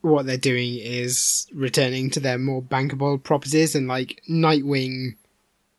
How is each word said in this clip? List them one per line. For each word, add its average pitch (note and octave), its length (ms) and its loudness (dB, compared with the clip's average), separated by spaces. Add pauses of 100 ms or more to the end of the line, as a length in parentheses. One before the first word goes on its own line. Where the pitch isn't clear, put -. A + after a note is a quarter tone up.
what D3 240 4
they're C3 100 -2
doing B2 420 0
is B2 720 -2
returning C3 580 0
to D3+ 100 -4
their B2+ 180 0
more C3 240 -2
bankable C3+ 600 -2
properties, D#3 520 2
and, C3+ 140 0
like, C3 420 -4
Nightwing C3+ 880 0 (640)